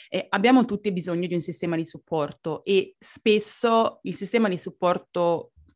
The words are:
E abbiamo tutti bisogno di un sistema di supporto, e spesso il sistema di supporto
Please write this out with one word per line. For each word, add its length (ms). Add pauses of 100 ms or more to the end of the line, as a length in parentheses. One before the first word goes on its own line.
E 220
abbiamo 340
tutti 300
bisogno 340
di 60
un 80
sistema 340
di 100
supporto, 800
e 340
spesso 1040
il 120
sistema 320
di 100
supporto 920 (240)